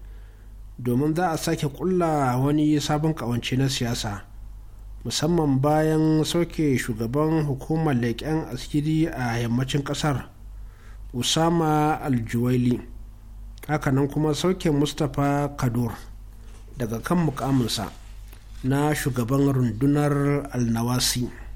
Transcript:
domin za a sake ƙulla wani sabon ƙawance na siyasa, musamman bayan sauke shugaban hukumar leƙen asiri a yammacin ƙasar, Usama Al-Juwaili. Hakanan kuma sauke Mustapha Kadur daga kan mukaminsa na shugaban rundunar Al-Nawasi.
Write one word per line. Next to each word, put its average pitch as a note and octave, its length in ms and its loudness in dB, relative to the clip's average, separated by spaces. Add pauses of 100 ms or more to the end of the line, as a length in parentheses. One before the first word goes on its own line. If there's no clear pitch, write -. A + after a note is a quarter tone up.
(800)
domin B2+ 360 2
za F3 160 2
a D#3 60 0
sake D#3 320 0
ƙulla D#3+ 680 2
wani D3+ 420 4
sabon D3+ 340 2
ƙawance A#2+ 420 -2
na C3+ 120 2
siyasa, A#2 560 -2 (800)
musamman D3 560 2
bayan D#3 640 4
sauke D#3+ 540 2
shugaban D3 680 0
hukumar D3 480 0
leƙen B2 560 -2
asiri D#3 560 0
a A#2+ 320 -4
yammacin C3 460 0
ƙasar, C#3+ 440 -2 (840)
Usama D#3 880 2
Al-Juwaili. B2 760 2 (880)
Hakanan C#3+ 420 2
kuma D3+ 240 0
sauke F3+ 380 0
Mustapha C#3+ 840 0
Kadur A#2 360 0 (840)
daga A2+ 220 -4
kan F3 180 0
mukaminsa C3 760 0 (720)
na C#3+ 320 2
shugaban C3+ 560 2
rundunar C#3+ 960 2
Al-Nawasi. A#2+ 800 0 (280)